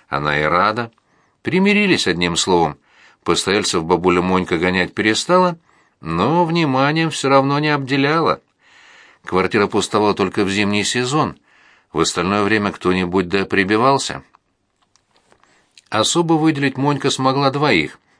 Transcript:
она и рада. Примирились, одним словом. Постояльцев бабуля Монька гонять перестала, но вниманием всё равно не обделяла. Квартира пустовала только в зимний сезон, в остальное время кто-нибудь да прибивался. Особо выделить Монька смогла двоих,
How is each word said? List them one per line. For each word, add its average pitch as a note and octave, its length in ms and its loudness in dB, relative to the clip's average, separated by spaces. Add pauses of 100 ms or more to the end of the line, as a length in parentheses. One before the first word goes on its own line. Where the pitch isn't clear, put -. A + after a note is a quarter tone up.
она D2 320 -2
и - 20 0
рада. G#2 480 0 (520)
Примирились, G3 680 2
одним F2 280 0
словом. F2 420 0 (440)
Постояльцев F#2 640 0
бабуля F2 380 2
Монька F2+ 360 0
гонять F2+ 360 -2
перестала, E3+ 640 0 (420)
но A2+ 440 0
вниманием D#3 680 0
всё - 180 -4
равно C#3 300 2
не D3+ 100 -2
обделяла. C#3 720 0 (840)
Квартира F#2 420 0
пустовала G#2 480 0
только G2+ 300 -2
в F#2+ 60 -2
зимний G2+ 340 0
сезон, B2 520 -2 (560)
в D#2+ 80 -2
остальное F#2 420 0
время G2+ 300 0
кто-нибудь F#2 560 -2
да F#2+ 160 -2
прибивался. G#2+ 800 0 (1700)
Особо D#3+ 440 0
выделить C#3+ 420 0
Монька C#3 340 -2
смогла C3+ 400 0
двоих, B2+ 480 0 (220)